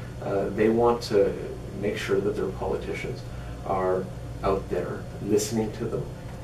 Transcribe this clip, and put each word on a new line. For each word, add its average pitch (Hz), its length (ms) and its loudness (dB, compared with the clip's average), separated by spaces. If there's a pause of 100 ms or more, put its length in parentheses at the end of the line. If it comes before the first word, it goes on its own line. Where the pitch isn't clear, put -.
(220)
Uh, 101 280 0
they 107 180 4
want 117 320 6
to 98 340 4 (460)
make 104 160 0
sure 98 240 2
that 101 160 0
their 95 120 0
politicians - 720 -4 (420)
are 92 400 2 (400)
out 95 240 2
there - 340 -2 (200)
listening 107 500 2
to - 140 -4
them - 180 -2 (400)